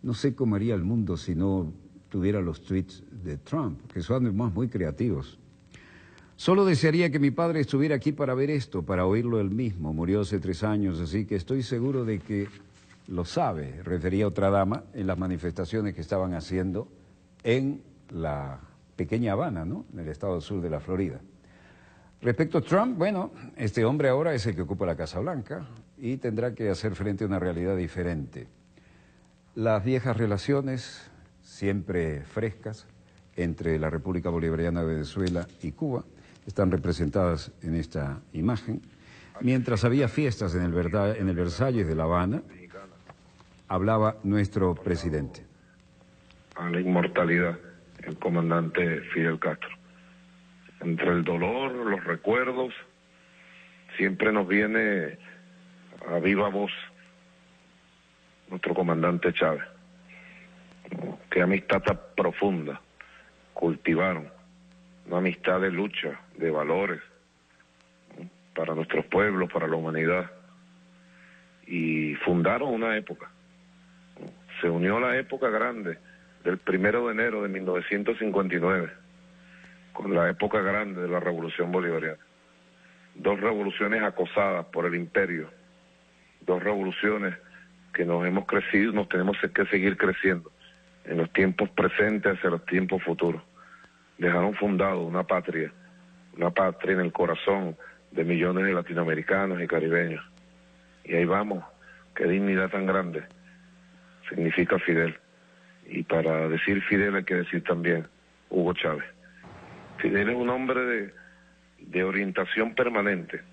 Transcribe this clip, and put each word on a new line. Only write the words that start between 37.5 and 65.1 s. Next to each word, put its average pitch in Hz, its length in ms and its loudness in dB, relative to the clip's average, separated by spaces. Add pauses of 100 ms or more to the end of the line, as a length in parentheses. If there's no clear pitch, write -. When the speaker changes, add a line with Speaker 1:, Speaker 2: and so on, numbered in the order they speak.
Speaker 1:
en 82 140 -2
esta 71 460 -4 (120)
imagen. 92 480 -2 (600)
Mientras 123 440 2
había 127 220 4
fiestas 107 480 0
en 90 80 2
el 87 80 0
Verda-, 90 440 2
en 95 140 0
el 87 60 0
Versalles 90 520 0
de 80 80 0
La 80 80 0
Habana, 87 380 2 (1300)
hablaba 107 560 2
nuestro 98 500 2
presidente. 80 720 -4 (1120)
Speaker 2:
A 87 140 -6
la 87 100 0
inmortalidad, 87 800 2 (460)
el 80 140 -10
comandante 82 840 0 (120)
Fidel 82 240 0
Castro. - 320 -4 (1120)
Entre 85 280 0
el 87 140 2
dolor, 98 480 0
los 107 320 -2
recuerdos, 123 720 0 (1200)
siempre 95 340 2
nos 101 160 2
viene 104 720 2 (880)
a 85 120 0
viva 98 300 2
voz 98 220 -2 (1800)
nuestro - 260 -2
comandante 87 580 2
Chávez. 78 300 0 (1700)
Qué 90 100 4
amistad 92 400 2
tan 98 180 0 (160)
profunda 85 640 0 (760)
cultivaron, 82 760 0 (800)
una 87 100 -2